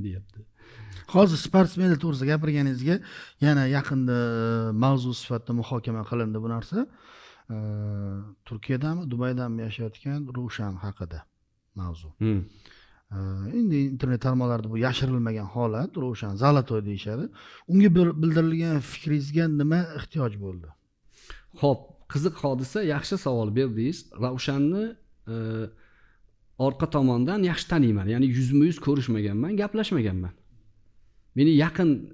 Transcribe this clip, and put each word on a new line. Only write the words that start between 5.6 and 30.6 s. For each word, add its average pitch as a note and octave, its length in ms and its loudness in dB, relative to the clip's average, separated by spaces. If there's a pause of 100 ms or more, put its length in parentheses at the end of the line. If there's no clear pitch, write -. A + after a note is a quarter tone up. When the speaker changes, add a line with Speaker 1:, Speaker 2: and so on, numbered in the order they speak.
Speaker 2:
qilindi A2 380 -4
bu A2+ 80 -4
narsa. E3+ 380 -4 (560)
E, A2 140 -10 (840)
Turkiyadami, C3+ 680 -6
Dubaydami B2 520 -4
yashayotgan A2+ 680 -8
Ravshan A#2+ 480 -6
haqida F2+ 440 -10 (560)
mavzu. E2 400 -10
Speaker 1:
Hmm. G#2+ 260 0 (680)
Speaker 2:
E, G2 60 -8 (320)
endi G#3 320 2
internet B2+ 400 0
tarmoqlarida B2 480 0
bu A2+ 80 -4
yashirilmagan A#2+ 680 0
holat, A#2 520 -2
Ravshan A2+ 380 -4
Zolotoy B2+ 480 4
deyishadi. G#2 420 -6 (400)
Unga G3 300 8
bir F3 180 6
bildirilgan D#3+ 640 2
fikringizga D3 680 -2
nima D#3 340 2 (140)
ehtiyoj C3 440 -4
bo'ldi? F2+ 280 -10 (840)
Speaker 1:
Xo'p, C#3+ 300 0 (280)
qiziq D#3+ 260 -2
hodisa, C3 460 -4
yaxshi D#3 360 -2
savol A#2 340 -2
berdingiz. B2 460 0 (160)
Ravshanni, C#3 720 0 (380)
e, A2+ 120 -10 (1200)
orqa C3+ 300 0
tomondan C3+ 540 2
yaxshi E3+ 240 -2
taniyman. A2+ 400 4
Ya'ni B2 200 2
yuzma-yuz C#3 520 4
ko'rishmaganman, A#2+ 800 0
gaplashmaganman. B2+ 760 -2 (1040)